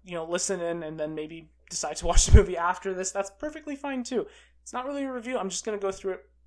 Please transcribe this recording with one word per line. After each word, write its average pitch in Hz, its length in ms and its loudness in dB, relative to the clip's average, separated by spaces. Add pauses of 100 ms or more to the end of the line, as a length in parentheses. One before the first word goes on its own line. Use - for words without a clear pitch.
you 180 100 -10
know, 165 100 -4
listen 180 360 -2
in 170 220 -2
and 156 180 -8
then 156 140 -4
maybe 156 360 -10 (200)
decide 151 260 -4
to 170 100 -4
watch 170 200 6
the - 100 12
movie 180 220 8
after 180 340 0
this, 185 200 -4
that's 196 260 -4
perfectly 302 380 -8
fine 277 260 -6
too. 233 240 -2 (360)
It's - 120 -20
not 254 120 -6
really 285 180 -4
a 269 80 -6
review. 247 260 -4
I'm 190 100 -2
just - 160 -8
gonna 214 140 -4
go 196 140 -2
through 190 200 -6
it - 160 -12 (180)